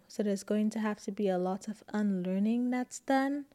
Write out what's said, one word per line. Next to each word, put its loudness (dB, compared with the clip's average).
So -4
there's 0
going 0
to -4
have -2
to -6
be 0
a 2
lot -2
of -8
unlearning 2
that's -4
done 0